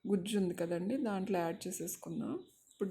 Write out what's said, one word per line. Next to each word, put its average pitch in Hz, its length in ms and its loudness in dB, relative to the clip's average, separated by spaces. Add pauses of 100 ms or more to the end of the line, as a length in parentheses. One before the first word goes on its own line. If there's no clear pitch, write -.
గుజ్జు 202 320 2
ఉంది 180 180 2
కదండి, 175 420 0
దాంట్లో 196 420 2
యాడ్ 170 280 -2
చేసేసుకుందాం. 180 640 -4 (300)
ఇప్పుడు - 260 -6